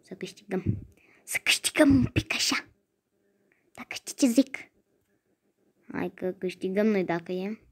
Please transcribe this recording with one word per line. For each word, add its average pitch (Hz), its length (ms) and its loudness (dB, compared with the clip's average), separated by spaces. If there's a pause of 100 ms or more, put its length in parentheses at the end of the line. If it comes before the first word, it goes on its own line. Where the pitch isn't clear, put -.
Să - 120 -18
câștigăm. 190 500 -8 (600)
Să - 200 -6
câștigăm - 520 4
un 247 100 4
pic - 280 -4
așa. - 340 -2 (1040)
Dacă - 200 -16
știi - 220 -12
ce 277 120 4
zic. 240 300 2 (1300)
Hai 180 220 -6
că 185 180 -6
câștigăm 190 540 -2
noi 202 180 2
dacă 170 280 -4
e. 190 300 -6 (100)